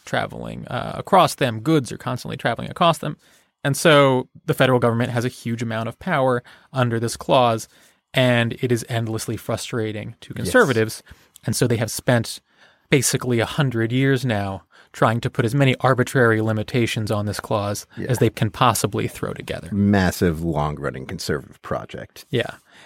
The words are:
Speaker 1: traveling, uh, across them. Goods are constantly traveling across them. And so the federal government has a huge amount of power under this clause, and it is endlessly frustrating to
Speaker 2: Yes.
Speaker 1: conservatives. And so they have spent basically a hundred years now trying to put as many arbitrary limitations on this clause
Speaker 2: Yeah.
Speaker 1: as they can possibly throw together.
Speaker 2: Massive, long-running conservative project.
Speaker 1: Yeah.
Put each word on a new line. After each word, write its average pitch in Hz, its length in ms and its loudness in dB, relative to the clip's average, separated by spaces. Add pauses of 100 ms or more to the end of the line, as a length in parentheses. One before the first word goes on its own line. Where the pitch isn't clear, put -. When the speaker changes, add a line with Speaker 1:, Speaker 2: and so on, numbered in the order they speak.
Speaker 1:
traveling, 104 640 -6
uh, - 280 -6
across - 400 2
them. 113 240 -2
Goods 139 300 0
are - 80 -10
constantly 123 380 -8
traveling 120 340 -6
across - 280 2
them. 151 180 -8 (480)
And 139 120 0
so 139 520 6 (180)
the 151 80 0
federal 127 260 4
government 117 320 0
has 117 120 0
a 127 40 -2
huge 117 340 -6
amount 113 260 -4
of 117 100 -10
power 131 440 0 (300)
under 120 280 0
this 113 160 -2
clause, 120 520 2 (440)
and 120 480 4
it 127 100 0
is 117 180 0
endlessly 113 500 -4
frustrating 110 840 -6
to - 160 -14
Speaker 2:
Yes. - 80 -6
Speaker 1:
conservatives. 120 580 2 (440)
And 120 100 -2
so 131 100 2
they 117 120 2
have 110 120 -4
spent - 500 -2 (500)
basically 123 500 2
a 104 60 0
hundred 113 440 -2
years 135 340 0
now 101 400 -4 (280)
trying 117 280 2
to 117 100 -4
put - 160 0
as 113 80 -2
many 139 260 4
arbitrary 123 640 2
limitations 110 680 -2
on 104 140 -2
this 104 160 -6
clause 104 460 -4 (100)
Speaker 2:
Yeah. 107 140 -8
Speaker 1:
as 117 80 0
they 120 100 4
can 107 220 -2
possibly 107 580 0
throw - 240 -8
together. - 400 -10
Speaker 2:
Massive, 95 720 2
long-running 73 640 -4
conservative - 560 -8
project. - 680 -12
Speaker 1:
Yeah. - 280 -4 (300)